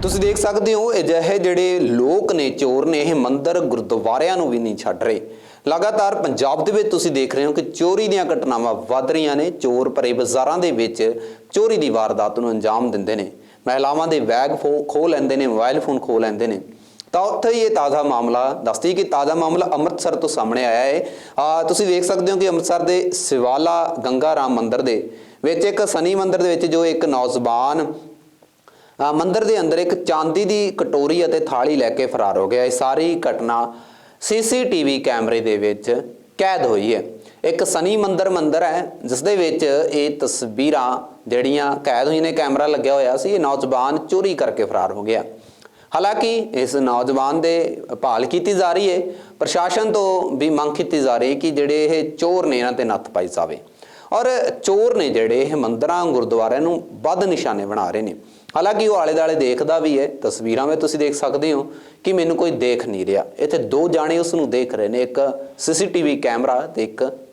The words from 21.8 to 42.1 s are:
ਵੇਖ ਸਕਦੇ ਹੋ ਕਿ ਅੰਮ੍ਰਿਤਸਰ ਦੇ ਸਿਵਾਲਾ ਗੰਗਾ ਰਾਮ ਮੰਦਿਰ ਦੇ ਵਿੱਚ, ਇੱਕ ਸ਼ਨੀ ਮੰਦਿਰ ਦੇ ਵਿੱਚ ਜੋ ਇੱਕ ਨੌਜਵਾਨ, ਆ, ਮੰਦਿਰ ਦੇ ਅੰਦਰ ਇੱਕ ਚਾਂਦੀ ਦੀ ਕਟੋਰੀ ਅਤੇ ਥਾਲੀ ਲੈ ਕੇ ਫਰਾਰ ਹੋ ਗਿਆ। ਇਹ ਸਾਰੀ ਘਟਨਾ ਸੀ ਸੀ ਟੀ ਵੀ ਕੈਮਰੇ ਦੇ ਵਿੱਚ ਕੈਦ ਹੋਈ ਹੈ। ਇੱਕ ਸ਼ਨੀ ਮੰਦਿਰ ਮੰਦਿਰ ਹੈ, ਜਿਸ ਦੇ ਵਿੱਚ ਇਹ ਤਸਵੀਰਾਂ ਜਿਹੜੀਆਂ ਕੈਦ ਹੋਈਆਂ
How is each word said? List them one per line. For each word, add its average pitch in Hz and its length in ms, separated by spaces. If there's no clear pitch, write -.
ਵੇਖ 180 160
ਸਕਦੇ 180 280
ਹੋ 196 60
ਕਿ 185 120
ਅੰਮ੍ਰਿਤਸਰ 170 300
ਦੇ 180 320
ਸਿਵਾਲਾ 160 840
ਗੰਗਾ 131 300
ਰਾਮ 135 180
ਮੰਦਿਰ 117 280
ਦੇ 120 280
ਵਿੱਚ, 170 220
ਇੱਕ 202 220
ਸ਼ਨੀ 175 280
ਮੰਦਿਰ 190 260
ਦੇ 180 80
ਵਿੱਚ 170 160
ਜੋ 165 200
ਇੱਕ 165 200
ਨੌਜਵਾਨ, 131 880
ਆ, 143 100
ਮੰਦਿਰ 180 320
ਦੇ 214 160
ਅੰਦਰ 165 180
ਇੱਕ 180 260
ਚਾਂਦੀ 160 420
ਦੀ 202 260
ਕਟੋਰੀ 165 540
ਅਤੇ 160 140
ਥਾਲੀ 147 360
ਲੈ 123 140
ਕੇ 127 160
ਫਰਾਰ 98 320
ਹੋ 95 100
ਗਿਆ। 123 180
ਇਹ 123 60
ਸਾਰੀ 156 580
ਘਟਨਾ 117 440
ਸੀ 220 200
ਸੀ 247 220
ਟੀ 170 200
ਵੀ 139 160
ਕੈਮਰੇ 117 400
ਦੇ 110 180
ਵਿੱਚ 104 560
ਕੈਦ 190 280
ਹੋਈ 110 300
ਹੈ। 95 80
ਇੱਕ - 200
ਸ਼ਨੀ 180 340
ਮੰਦਿਰ 190 320
ਮੰਦਿਰ 165 340
ਹੈ, 175 280
ਜਿਸ 127 160
ਦੇ 202 140
ਵਿੱਚ 160 560
ਇਹ 147 260
ਤਸਵੀਰਾਂ 127 800
ਜਿਹੜੀਆਂ 139 480
ਕੈਦ 135 320
ਹੋਈਆਂ 156 140